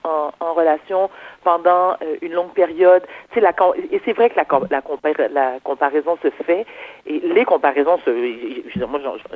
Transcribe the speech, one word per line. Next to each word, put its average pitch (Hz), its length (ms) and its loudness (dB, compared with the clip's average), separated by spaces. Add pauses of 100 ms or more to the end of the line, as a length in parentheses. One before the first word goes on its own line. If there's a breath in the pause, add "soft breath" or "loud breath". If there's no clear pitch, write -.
en, 156 340 -2
en 165 160 -4
relation 170 540 0 (360 loud breath)
pendant, 180 480 2 (100)
euh, 156 180 -6
une 165 120 -10
longue 175 200 -4
période. 180 500 4 (280 loud breath)
Tu - 40 -10
sais, 240 60 -2
la 180 140 2
com-, 180 180 2 (180)
et 196 140 -4
c'est 233 80 -2
vrai 233 160 2
que - 80 -6
la 165 80 0
com-, 135 260 0
la 139 120 -2
compar-, 151 500 -2
la 131 320 -2
comparaison 147 580 -2
se 156 60 0 (160)
fait 185 220 -2 (400 loud breath)
et 151 140 -6
les 180 260 2
comparaisons 160 580 4
se, 135 60 0
je 120 540 -4
veux - 100 -18
dire, 123 140 -6
moi, 143 140 -6
j'en, 131 120 -6 (220)